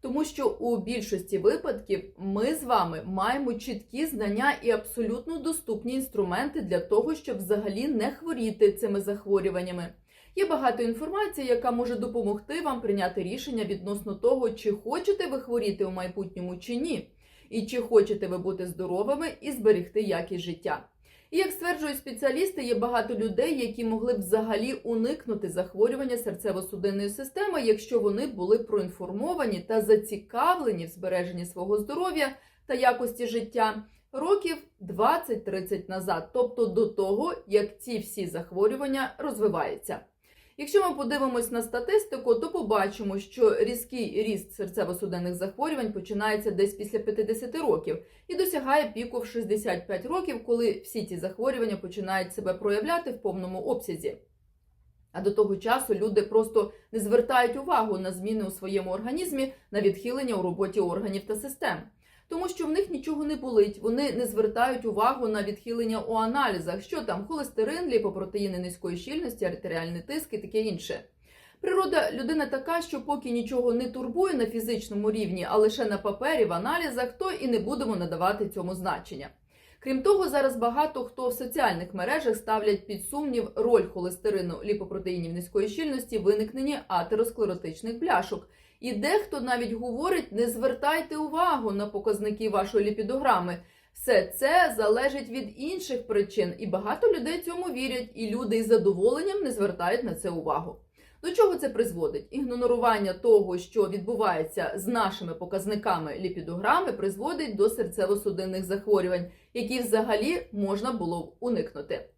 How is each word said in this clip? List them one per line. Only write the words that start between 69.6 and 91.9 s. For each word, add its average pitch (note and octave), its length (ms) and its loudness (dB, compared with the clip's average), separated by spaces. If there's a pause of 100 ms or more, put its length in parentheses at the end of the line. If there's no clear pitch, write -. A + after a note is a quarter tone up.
тиск D4+ 300 -6
і G#3+ 60 -4
таке G#3+ 220 -2
інше. G#3 400 -4 (600)
Природа F#4+ 520 2
людини C#4+ 340 0
така, E4 360 -2
що C#4+ 220 -8
поки C#4+ 260 -4
нічого A#3+ 420 0
не A#3+ 180 0
турбує D#4 440 0
на A#3+ 120 2
фізичному G#3+ 640 -2
рівні, F#3+ 400 -2
а G#3 60 2
лише G#3+ 280 4
на G#3 140 0
папері, A#3+ 460 0
в F3 80 0
аналізах, B3 600 -2
то F#4+ 180 -4 (100)
і C4+ 80 -2
не A#3 100 4
будемо A3+ 380 -2
надавати F3+ 520 0
цьому F#3 260 -6
значення. F3 540 -6 (520)
Крім C4+ 220 0
того, F#4+ 260 6
зараз C4+ 280 4
багато B3 480 2
хто B3 240 -4
в B3 40 0
соціальних A3+ 640 0
мережах A3+ 420 0
ставлять G#3+ 500 0
під G3 220 -8
сумнів C4+ 480 -2
роль A3+ 380 6
холестерину, F3+ 720 -2
ліпопротеїнів F#3 680 -4
низької G3 360 0
щільності C4 500 -4
в F#3 40 -2
виникненні A3 560 2 (100)
атеросклеротичних G3+ 1080 -2
бляшок. A3 500 0 (320)
І A#3+ 120 -6
дехто D4+ 480 0
навіть A#3+ 320 0
говорить: B3 600 -2
«Не A3+ 140 2
звертайте C#4 720 0
увагу D#4 540 0
на G3+ 160 -2
показники G#3 600 -2